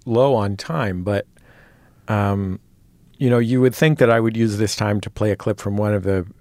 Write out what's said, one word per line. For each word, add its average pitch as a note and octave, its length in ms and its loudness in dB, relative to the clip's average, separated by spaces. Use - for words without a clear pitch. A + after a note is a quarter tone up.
low B2+ 260 2
on G2+ 240 0
time, F2+ 460 -6
but, G2+ 240 -2
um, G2+ 520 -2
you C3+ 100 2
know, A#2+ 80 4
you A#2+ 240 2
would B2+ 140 4
think D#3 240 2
that B2 100 6
I A2+ 100 4
would A2+ 160 0
use A2 220 0
this G#2 180 -2
time G#2+ 260 0
to A2 100 -10
play G#2+ 180 -2
a G2 60 0
clip G#2 240 -4
from G2+ 180 -4
one G#2 160 0
of G2+ 80 -2
the F#2+ 240 -2